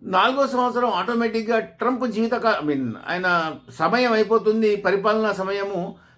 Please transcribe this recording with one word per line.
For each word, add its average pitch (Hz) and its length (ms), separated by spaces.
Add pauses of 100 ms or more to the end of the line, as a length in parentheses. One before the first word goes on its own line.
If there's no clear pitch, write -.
నాలుగో 240 440
సంవత్సరం 247 420
ఆటోమేటిక్‌గా 220 680
ట్రంప్ 233 520
జీవితకా-, 226 540
I 147 60
mean, 131 200 (160)
ఆయన 170 480 (140)
సమయం 233 420
అయిపోతుంది, 214 640
పరిపాలనా 202 580
సమయము. 196 600 (220)